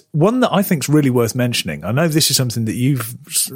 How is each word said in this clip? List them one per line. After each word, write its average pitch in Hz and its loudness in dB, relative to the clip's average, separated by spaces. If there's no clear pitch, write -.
one 208 2
that 233 2
I 185 2
think's 170 -2
really 147 4
worth 120 0
mentioning, 117 -2
I 90 -4
know 156 2
this 151 0
is - -2
something 120 -2
that 107 -2
you've 123 -2
s-, - -4